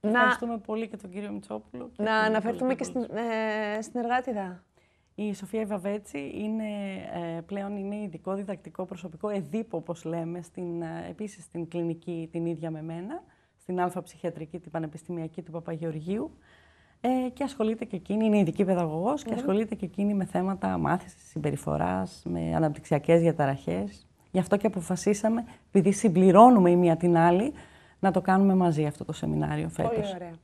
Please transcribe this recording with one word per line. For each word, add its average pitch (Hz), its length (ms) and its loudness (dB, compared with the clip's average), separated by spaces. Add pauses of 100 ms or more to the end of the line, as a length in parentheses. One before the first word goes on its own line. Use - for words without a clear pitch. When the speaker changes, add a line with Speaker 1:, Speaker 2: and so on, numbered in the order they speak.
Speaker 1:
Να 208 100 -2
Speaker 2:
ευχαριστούμε 240 480 2
πολύ 214 300 -6
και 220 80 -14
τον 196 140 -16
κύριο 202 220 -10
Μητσόπουλο 214 640 -12
και 208 60 -4
Speaker 1:
να 214 140 0
Speaker 2:
τον 214 80 4
Speaker 1:
αναφερθούμε 220 480 0
Speaker 2:
Υπουργό - 20 2
Speaker 1:
και 277 100 -4
στην, 180 100 -10
Speaker 2:
Πολιτισμού. 233 340 -4 (500)
Speaker 1:
ε, 220 40 -6
στην 247 180 -6
Εργάτιδα. 233 640 -4 (520)
Speaker 2:
Η 208 200 -4
Σοφία 208 260 -6
Ιβαβέτση 202 760 -6
είναι, 214 300 -4 (720)
ε, 170 40 -8
πλέον 196 360 -8
είναι 202 200 -6
ειδικό 190 380 -8
διδακτικό 190 500 -8
προσωπικό, 185 440 -10
εδίπο, 202 480 -4
όπως 165 280 -8
λέμε, 170 380 -6
στην, 170 400 -8
ε, 165 280 -8
επίσης 190 340 -12
στην 170 240 -8
κλινική 165 640 -6
την 170 140 -4
ίδια 165 240 -4
με 156 120 -8
μένα, 175 400 -10 (380)
στην 185 200 -4
Α 180 220 -2
Ψυχιατρική, 160 560 -10
την 170 120 -16
Πανεπιστημιακή 160 720 -8
του 165 100 -16
Παπαγεωργίου. 165 760 -6 (720)
Ε, 254 280 0
και 254 160 -6
ασχολείται 226 400 -2
και 196 120 -10
εκείνη, 208 280 -2
είναι 208 140 6
ειδική 185 260 4
παιδαγωγός 180 580 0
και 226 80 -8
Speaker 1:
Μμμ. 226 80 -2
Speaker 2:
ασχολείται 214 360 0
και - 100 -8
εκείνη 202 300 -2
με 196 100 0
θέματα 185 540 -2
μάθησης, 165 500 -2
συμπεριφοράς, - 960 -2
με 165 300 -2
αναπτυξιακές 160 680 2
διαταραχές. 165 840 -2 (240)
Γι' 190 80 0
αυτό 185 180 0
και 202 100 0
αποφασίσαμε, 208 760 0 (240)
επειδή 196 240 4
συμπληρώνουμε 190 800 10
η 175 60 6
μία 170 200 6
την 175 200 4
άλλη, 175 360 4 (480)
να 196 100 4
το 185 100 2
κάνουμε 190 340 6
μαζί 170 320 4
αυτό - 180 -6
το - 80 -8
σεμινάριο 151 560 -2
φέτος. 226 260 -2
Speaker 1:
Πολύ 208 200 -4
ωραία. 175 180 -12 (120)